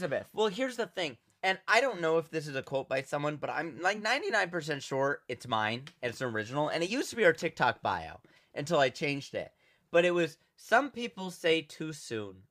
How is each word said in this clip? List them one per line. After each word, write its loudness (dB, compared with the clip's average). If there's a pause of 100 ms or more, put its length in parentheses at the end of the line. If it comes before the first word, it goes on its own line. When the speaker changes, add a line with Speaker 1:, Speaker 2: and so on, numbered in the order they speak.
Speaker 1:
Elizabeth. -2
Speaker 2:
Well, 2
here's -2
the -2
thing, -4 (260)
and 2 (100)
I 6
don't 0
know 4
if -2
this -4
is -6
a -4
quote -2
by 0
someone, -2
but -4
I'm, -4
like, 0
ninety-nine 0
percent -4
sure 0
it's -8
mine, 0 (180)
and -2
it's -10
an -2
original, -2
and 0
it -2
used -2
to -10
be 2
our 10
TikTok 0
bio -2 (360)
until 0
I 6
changed -6
it. -6 (400)
But 6
it 4
was, 0 (200)
"Some 2
people -8
say 2
too -10
soon. -8 (140)